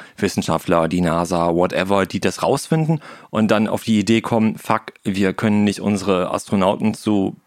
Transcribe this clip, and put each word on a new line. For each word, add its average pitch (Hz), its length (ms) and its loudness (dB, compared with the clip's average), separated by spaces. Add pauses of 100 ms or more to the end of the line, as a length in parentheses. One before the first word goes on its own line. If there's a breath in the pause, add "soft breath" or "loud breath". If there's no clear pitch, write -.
(160 loud breath)
Wissenschaftler, 85 720 0
die 87 140 0
nasa, 85 520 0
whatever, 92 520 2
die 95 140 -6
das 95 220 -2
rausfinden 151 580 0 (280 loud breath)
und 107 220 0
dann 107 180 2
auf 104 140 -4
die 110 160 2
Idee 110 240 2
kommen, 110 340 0
fuck, - 380 -4 (100)
wir 95 300 0
können 104 300 2
nicht 101 160 0
unsere 98 520 0
Astronauten 101 640 0
zu 101 420 -2 (100)